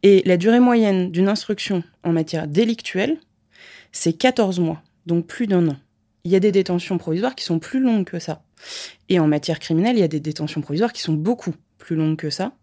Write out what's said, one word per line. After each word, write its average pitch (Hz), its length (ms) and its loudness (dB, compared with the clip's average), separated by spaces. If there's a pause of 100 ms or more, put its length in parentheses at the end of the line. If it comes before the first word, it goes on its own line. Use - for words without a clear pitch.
Et 196 240 8
la 180 100 4
durée 220 240 4
moyenne 214 500 4
d'une 180 180 2
instruction 202 540 -4 (220)
en 170 80 0
matière 160 360 -2
délictuelle, 226 680 -2 (760)
c'est - 200 -2
quatorze 202 480 0
mois, 160 220 -2 (240)
donc 170 200 0
plus 240 200 -6
d'un 180 200 2
an. 143 100 -2 (480)
Il 170 60 -4
y 190 60 4
a 190 40 6
des 208 120 4
détentions 185 460 0
provisoires 190 360 -4
qui - 100 -12
sont 165 140 0
plus 262 220 -4
longues 233 240 2
que 175 140 -10
ça. - 260 -10 (640)
Et 185 100 4
en 156 80 4
matière 151 320 0
criminelle, 202 380 0
il 214 40 2
y 185 40 4
a 160 40 0
des 151 120 -4
détentions 151 400 -6
provisoires 185 320 -4
qui - 80 -14
sont 160 140 -2
beaucoup 180 400 -4 (240)
plus - 180 -6
longues 156 220 0
que 151 100 -8
ça. 190 240 -6 (100)